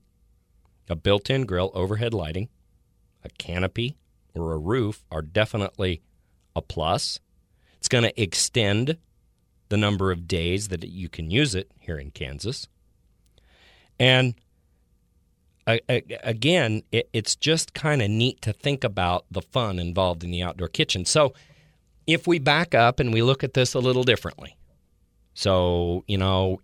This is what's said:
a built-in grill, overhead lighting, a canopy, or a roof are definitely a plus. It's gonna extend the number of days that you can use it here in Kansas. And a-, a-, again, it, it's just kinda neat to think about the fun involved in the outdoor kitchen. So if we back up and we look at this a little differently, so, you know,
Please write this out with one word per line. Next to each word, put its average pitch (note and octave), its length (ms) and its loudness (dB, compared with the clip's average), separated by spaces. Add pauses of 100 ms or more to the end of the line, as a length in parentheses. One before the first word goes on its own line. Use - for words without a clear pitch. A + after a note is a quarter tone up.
(880)
a F2 80 -4
built-in G#2+ 500 0
grill, F#2 280 0
overhead G#2+ 400 -2
lighting, F2+ 340 -4 (760)
a - 80 -16
canopy, F#2+ 680 -4 (380)
or E2 180 -4
a D#2 60 -2
roof G#2 520 -2
are D#2+ 120 -4
definitely F#2+ 800 -2 (540)
a E2+ 60 -2
plus. - 580 -2 (580)
It's - 100 -4
gonna A#2 280 2
extend A2+ 840 0 (680)
the G#2 80 0
number G2+ 340 2
of F2 180 -4
days F#2 400 0
that E2+ 180 -8
you F2 220 -10
can D#2+ 220 -8
use B2 240 2
it F#2 240 -6
here D#2+ 200 -8
in C#2 120 -12
Kansas. D2 580 -10 (1300)
And B2+ 360 6 (1300)
a-, A#2 220 2
a-, A#2 340 -2
again, A#2 600 2 (100)
it, A#2 200 0
it's - 240 -2
just - 380 0
kinda C#3+ 340 0
neat A2+ 340 0
to G#2+ 100 -2
think C#3+ 320 -2
about F2+ 460 0
the F#2+ 120 -6
fun G#2 360 -2
involved F2 460 0
in F2 60 -6
the F2 120 -2
outdoor F2 260 -4
kitchen. F#2+ 360 -2
So D3+ 300 2 (720)
if D#3+ 200 0
we E3+ 120 4
back D3 360 2
up A#2+ 260 6
and B2 120 0
we A2+ 100 2
look C3 200 2
at C3+ 120 -4
this B2+ 200 2
a C3+ 60 0
little B2+ 240 2
differently, F#2 520 -10 (800)
so, F2+ 720 2
you G2+ 100 0
know, F#2+ 460 2